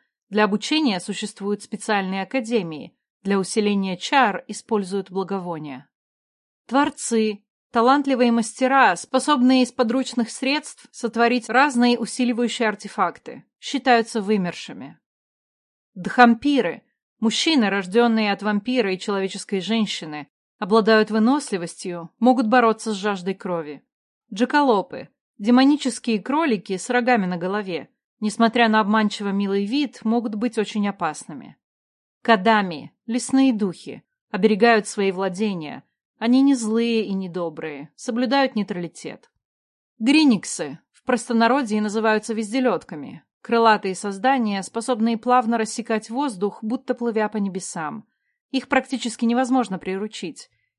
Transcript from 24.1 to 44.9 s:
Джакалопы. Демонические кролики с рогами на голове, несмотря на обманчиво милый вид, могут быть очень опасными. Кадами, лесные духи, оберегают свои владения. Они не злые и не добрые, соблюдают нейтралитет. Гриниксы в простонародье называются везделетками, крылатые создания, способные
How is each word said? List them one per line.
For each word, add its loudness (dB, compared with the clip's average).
Джакалопы. 0
Демонические 2
кролики -2
с -8
рогами 2
на -2
голове, -6
несмотря 2
на 4
обманчиво 0
милый -2
вид, -4
могут -2
быть -4
очень -2
опасными. -8
Кадами, 0
лесные 2
духи, -6
оберегают 4
свои -2
владения. -4
Они 4
не 6
злые 0
и -6
не -6
добрые, -8
соблюдают -2
нейтралитет. -8
Гриниксы 2
в -20
простонародье 0
называются 0
везделетками, -2
крылатые 2
создания, 0
способные -2